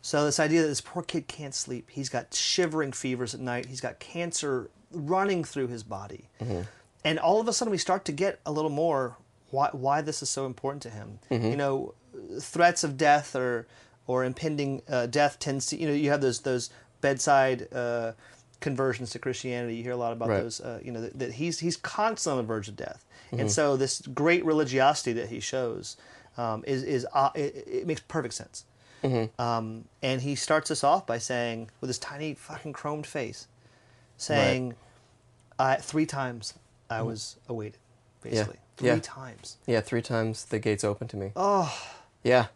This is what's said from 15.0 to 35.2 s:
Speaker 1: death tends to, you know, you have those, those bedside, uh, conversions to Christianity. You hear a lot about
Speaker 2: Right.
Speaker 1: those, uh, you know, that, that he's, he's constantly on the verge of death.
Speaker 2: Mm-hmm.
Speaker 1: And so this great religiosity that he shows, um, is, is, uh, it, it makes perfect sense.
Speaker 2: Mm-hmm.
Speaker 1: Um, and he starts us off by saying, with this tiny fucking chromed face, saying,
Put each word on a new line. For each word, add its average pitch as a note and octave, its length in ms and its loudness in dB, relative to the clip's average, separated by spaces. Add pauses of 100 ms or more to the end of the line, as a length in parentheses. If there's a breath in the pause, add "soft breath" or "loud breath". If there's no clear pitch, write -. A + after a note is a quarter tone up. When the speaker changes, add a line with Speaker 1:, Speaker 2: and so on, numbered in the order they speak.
Speaker 1:
death C#3+ 340 2
tends C#3 260 -2
to, - 100 -4
you E3 120 -2
know, D3 60 2
you C#3+ 160 2
have C#3+ 100 2
those, C3 220 2
those B2+ 280 -2 (300 loud breath)
bedside, C3+ 720 4
uh, A#2 380 -2 (480 loud breath)
conversions B2+ 500 0
to - 80 -10
Christianity. A#2+ 580 -4
You A#2 60 -8
hear B2 100 -6
a B2 40 -4
lot A#2 160 -2
about A#2 160 -2
Speaker 2:
Right. G2+ 140 4
Speaker 1:
those, A#2 180 -6
uh, A#2 240 -8
you B2+ 80 -8
know, A2+ 80 -6
that, A2+ 180 -8
that B2 140 -4
he's, D3+ 280 -4
he's E3 180 -2
constantly G#3 600 -2
on A#2 60 -2
the - 20 -
verge A2 200 -4
of G#2 80 -14
death. - 300 -12 (220 loud breath)
Speaker 2:
Mm-hmm. A#2 120 -4
Speaker 1:
And G#2+ 120 0
so C#3+ 260 4
this C3 240 0 (100)
great E3 320 4
religiosity C#3 680 4
that A#2 160 -2
he A#2+ 100 -8
shows, A2+ 560 -4 (400 loud breath)
um, A2+ 300 -2
is, C3+ 160 0
is, C3 320 0
uh, C#3 200 6
it, C#3 320 -4
it C3 200 -2
makes D#3+ 160 -2
perfect B2+ 320 -4
sense. - 300 -12 (380 soft breath)
Speaker 2:
Mm-hmm. A#2+ 380 0
Speaker 1:
Um, A2+ 460 -2 (160)
and C3 180 0
he C#3 140 -2
starts D#3 360 2
us D3+ 140 -2
off E3+ 220 4
by A#2 100 -2
saying, A#2 540 -2 (100)
with C3 80 -6
this B2 100 -2
tiny D3 360 -8
fucking D3+ 400 -12
chromed D3+ 320 -6
face, A#2 400 -6 (720 soft breath)
saying, C3 560 2 (840 soft breath)